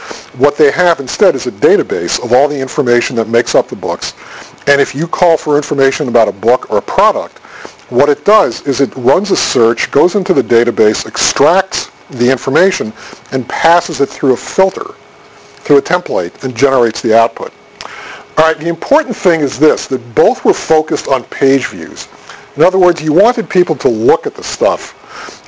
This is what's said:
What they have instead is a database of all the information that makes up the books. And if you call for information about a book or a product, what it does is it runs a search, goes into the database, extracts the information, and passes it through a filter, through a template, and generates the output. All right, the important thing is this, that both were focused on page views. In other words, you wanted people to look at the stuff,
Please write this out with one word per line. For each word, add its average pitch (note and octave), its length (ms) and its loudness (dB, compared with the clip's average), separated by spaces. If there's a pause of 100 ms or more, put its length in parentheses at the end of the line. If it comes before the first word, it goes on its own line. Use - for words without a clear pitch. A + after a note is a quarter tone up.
(360)
What C#3 200 2
they D3 160 4
have E3+ 260 0
instead D3+ 360 0
is - 120 -6
a A#2 60 -6
database G#2 720 0
of G2 100 -2
all C#3 160 4
the C#3+ 100 -4
information B2+ 580 -2
that A2 120 -2
makes A#2 260 0
up A2 140 2
the B2 80 -10
books. - 380 -8 (520)
And C#3+ 140 2
if C3+ 140 -2
you D#3 120 -4
call E3 300 2
for D3 200 0
information C#3 520 0
about A#2 180 4
a G2+ 60 -2
book A2 380 0
or G#2 80 0
a - 40 -2
product, F#3+ 560 -2 (520)
what C3 180 2
it C#3+ 160 -2
does G3 420 2
is C#3 140 -2
it C3 160 0
runs D3+ 340 0
a F#3 60 2
search, A#2 540 0
goes E3+ 260 2
into F#3 180 0
the C3+ 80 2
database, A2+ 640 2
extracts - 840 -2 (200)
the B2 200 0
information, C3+ 640 0 (380)
and B2+ 180 -4
passes E3+ 520 0
it C#3 80 0
through C3+ 240 0
a A#2+ 40 2
filter, - 580 -4 (680)
through C#3+ 180 2
a C#3 40 2
template, A#2 600 -4
and B2+ 140 -6
generates B2 440 2
the A2 160 2
output. - 360 0 (840)
All D#3 80 2
right, D#3+ 140 0
the D#3 100 -4
important C4 460 0
thing E3 260 0
is B2 180 -2
this, C#3+ 280 2
that A#2+ 280 -6
both F#3+ 300 2
were G3+ 100 2
focused D#3 520 -2
on C3 180 -2
page C3+ 420 0
views. D#2+ 420 -12 (480)
In D3 80 2
other F#3 140 2
words, F3 220 2
you D#3 120 -2
wanted G#3+ 360 2
people F3 280 0
to C3 120 -2
look B2 380 2
at - 80 -8
the - 80 -14
stuff, - 520 -4 (540)